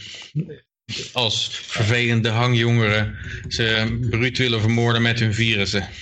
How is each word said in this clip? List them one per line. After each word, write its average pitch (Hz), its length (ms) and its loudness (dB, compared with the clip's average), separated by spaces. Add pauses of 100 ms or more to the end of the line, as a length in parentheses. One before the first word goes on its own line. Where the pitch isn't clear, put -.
(1120)
als 120 360 -2
vervelende 117 800 0
hangjongeren 113 840 2 (320)
ze 113 500 0 (120)
bruut 120 280 0
willen 120 240 0
vermoorden 117 400 2
met 117 180 2
hun 110 140 2
virussen. 104 540 0 (140)